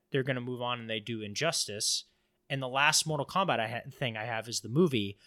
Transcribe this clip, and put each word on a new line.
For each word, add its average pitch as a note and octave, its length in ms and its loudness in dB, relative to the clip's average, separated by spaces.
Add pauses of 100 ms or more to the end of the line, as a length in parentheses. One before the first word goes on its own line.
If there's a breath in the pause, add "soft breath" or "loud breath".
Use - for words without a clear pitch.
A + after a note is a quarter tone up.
(120)
they're C3+ 120 2
gonna B2+ 180 -2
move B2 200 -6
on B2 200 -2
and A2+ 80 -8
they A2 100 -2
do G#2+ 220 -4
Injustice. G#2+ 840 -2 (460)
And C#3 120 -2
the C3 60 -4
last C#3+ 400 4
Mortal D3 180 0
Kombat E3+ 340 2
I A2 80 0
ha-, A#2 240 -6
thing A#2 260 -4
I G#2+ 80 -6
have A2+ 220 -4
is A#2 140 -4
the A2+ 80 -10
movie, A#2+ 580 4